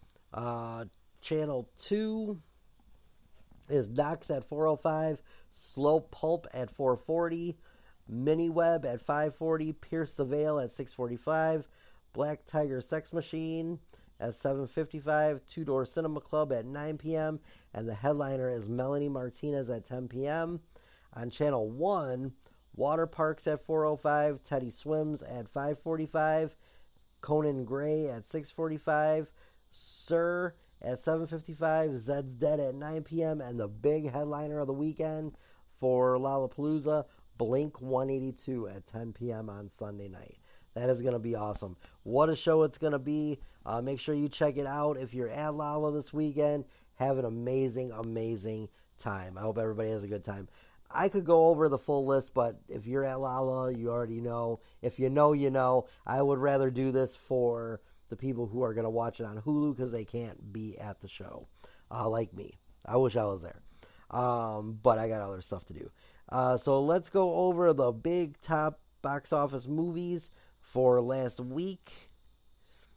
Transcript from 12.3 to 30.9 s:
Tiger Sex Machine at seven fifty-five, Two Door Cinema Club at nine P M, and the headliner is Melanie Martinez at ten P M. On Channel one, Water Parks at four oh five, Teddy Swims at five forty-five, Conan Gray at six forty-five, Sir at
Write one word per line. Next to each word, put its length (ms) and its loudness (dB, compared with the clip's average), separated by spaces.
Tiger 340 0
Sex 320 -6
Machine 640 -4
at 160 -4
seven 320 -2
fifty-five, 800 0
Two 180 -8
Door 220 2
Cinema 340 -4
Club 320 0
at 120 -2
nine 320 -6
P 200 -4
M, 220 -2
and 140 -6
the 60 -4
headliner 560 0
is 180 -4
Melanie 400 -2
Martinez 600 -4
at 160 -4
ten 240 -8
P 180 -4
M. 340 -4
On 160 -6
Channel 400 0
one, 640 -2
Water 320 2
Parks 400 0
at 180 0
four 200 2
oh 120 2
five, 460 2
Teddy 280 -2
Swims 520 -2
at 260 -10
five 300 -4
forty-five, 760 0
Conan 440 2
Gray 440 -2
at 200 -8
six 220 -8
forty-five, 800 0
Sir 840 -2
at 200 -6